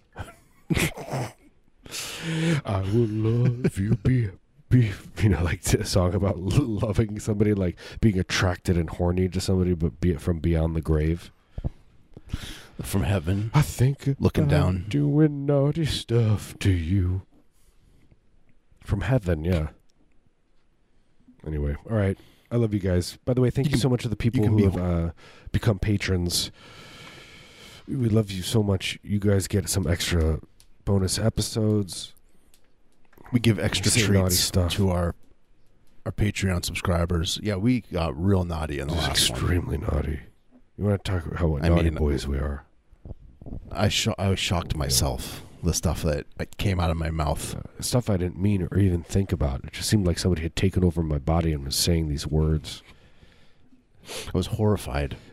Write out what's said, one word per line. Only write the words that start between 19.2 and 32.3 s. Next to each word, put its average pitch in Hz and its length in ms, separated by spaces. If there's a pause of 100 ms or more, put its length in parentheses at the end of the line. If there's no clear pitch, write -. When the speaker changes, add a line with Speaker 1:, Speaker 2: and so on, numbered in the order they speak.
Speaker 1:
yeah. 82 240 (1800)
Anyway, 73 300 (160)
all 113 60
right. 95 200 (360)
I 120 40
love 113 180
you 104 60
guys. 90 440
By 127 100
the 127 60
way, 123 100
thank 135 160
Speaker 2:
You 143 40
Speaker 1:
you 135 40
Speaker 2:
can, 123 60
Speaker 1:
so 131 80
much 123 140
to 120 60
the 107 80
people 120 240
Speaker 2:
you 104 80
can 107 100
Speaker 1:
who 98 120
Speaker 2:
be - 60
Speaker 1:
have, - 0
uh, 85 340 (420)
become 101 260
patrons. 95 720 (1400)
We 123 220
love 104 220
you 95 120
so 107 200
much. 98 420
You 101 160
guys 98 260
get 98 220
some 92 180
extra 80 540 (440)
bonus 98 340
episodes. 107 920 (1200)